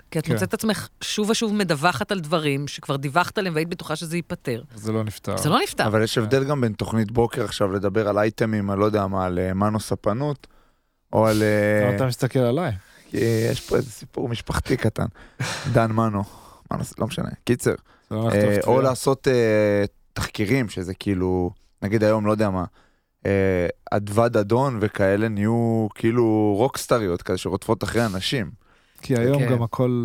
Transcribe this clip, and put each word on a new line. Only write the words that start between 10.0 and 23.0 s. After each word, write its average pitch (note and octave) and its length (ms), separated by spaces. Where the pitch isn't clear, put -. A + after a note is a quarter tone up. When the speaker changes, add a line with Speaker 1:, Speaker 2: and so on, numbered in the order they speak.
Speaker 3:
או A2 140
על, G#2+ 160
אה, G#2 440
Speaker 2:
למה G2+ 100
אתה C3 100
מסתכל B2 320
עליי? B2+ 340
Speaker 3:
כי - 60
יש A#2+ 100
פה - 160
איזה B2 140
סיפור - 380
משפחתי - 480
קטן. - 300
<laughs> - 320
דן A2+ 180
מנו. A2 300
מנו, - 120
לא - 80
משנה. - 220
קיצר. A#2+ 300
Speaker 2:
זה A2 60
לא A2 60
הולך A2+ 120
Speaker 3:
אה, G2+ 60
Speaker 2:
טוב, G#2 100
Speaker 3:
או G2+ 120
Speaker 2:
תביעה. B2+ 200
Speaker 3:
לעשות, C3+ 460
אה, G#2+ 560
תחקירים, A2 560
שזה F#2 260
כאילו, F#2 560
נגיד G#2 220
היום, G#2+ 220
לא G#2+ 60
יודע G#2+ 180
מה, F#2 140